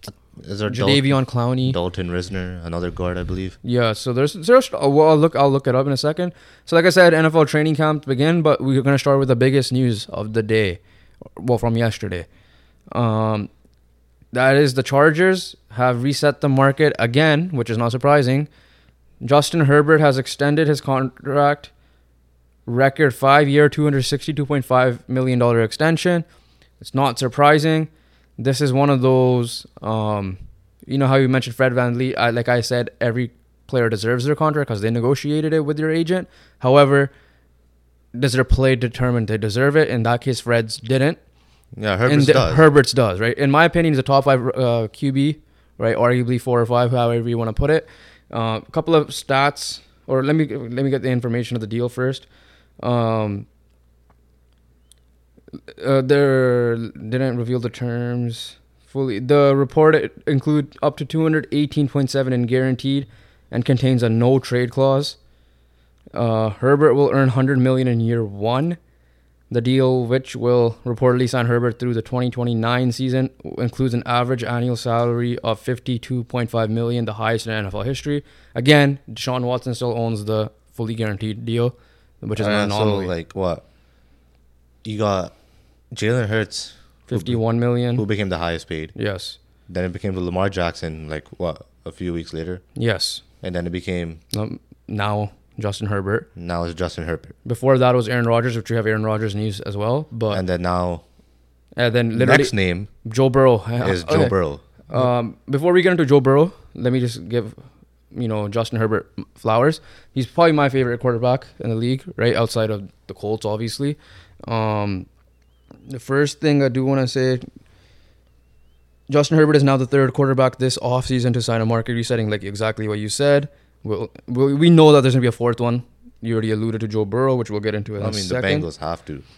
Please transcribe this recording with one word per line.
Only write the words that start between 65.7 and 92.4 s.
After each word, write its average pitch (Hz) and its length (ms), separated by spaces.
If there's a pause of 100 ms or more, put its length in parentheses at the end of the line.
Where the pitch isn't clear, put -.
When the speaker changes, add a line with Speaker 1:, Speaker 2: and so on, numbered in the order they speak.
Speaker 2:
Uh, 110 360
Herbert 139 440
will 143 180
earn 135 180
hundred 131 280
million 131 300
in 117 120
year 117 240
one. 117 540 (720)
The 120 80
deal, 127 460
which 131 300
will 120 480
reportedly 123 440
sign 120 180
Herbert 120 340
through 123 140
the 113 80
twenty 123 280
twenty-nine 120 640
season, 131 380 (120)
w-, - 180
includes 120 340
an 120 120
average 123 380
annual 120 320
salary 120 640
of 113 180
fifty-two 123 680
point 120 260
five 113 200
million, 117 340
the 107 100
highest 113 340
in 113 40
N 107 140
F 95 80
L 104 80
history. 143 420 (300)
Again, 139 460 (100)
Deshaun 127 320
Watson 123 320
still 120 240
owns 113 280
the 107 260 (200)
fully 113 220
guaranteed 110 500
deal, 117 300 (460)
which 107 180
is 104 80
an 104 60
Speaker 1:
Uh, 104 160
so, 104 140
Speaker 2:
anomaly. 98 240
Speaker 1:
like, 82 260
what? 92 320 (1200)
You 107 140
got 98 360 (600)
Jalen 113 340
Hurts, - 460 (340)
who 123 80
be-, - 20
Speaker 2:
Fifty-one 113 400
million. 120 380
Speaker 1:
who 110 100
became 101 220
the 87 100
highest 85 300
paid. 78 260
Speaker 2:
Yes. 101 440 (300)
Speaker 1:
Then 90 160
it 90 80
became 95 220
to 92 60
Lamar 90 280
Jackson, 82 600
like, 76 180 (120)
what, 87 280 (180)
a 82 60
few 87 220
weeks 85 200
later? 85 300 (120)